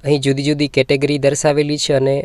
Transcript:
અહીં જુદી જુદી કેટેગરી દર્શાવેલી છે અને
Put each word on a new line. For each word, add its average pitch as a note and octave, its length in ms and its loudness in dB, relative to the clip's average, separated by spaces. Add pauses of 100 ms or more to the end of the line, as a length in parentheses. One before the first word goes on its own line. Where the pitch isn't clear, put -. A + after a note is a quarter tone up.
અહીં C#3+ 180 0
જુદી C#3 260 0
જુદી D3 200 0
કેટેગરી C#3 560 0
દર્શાવેલી D3 600 0
છે D3+ 100 -2
અને C3+ 300 2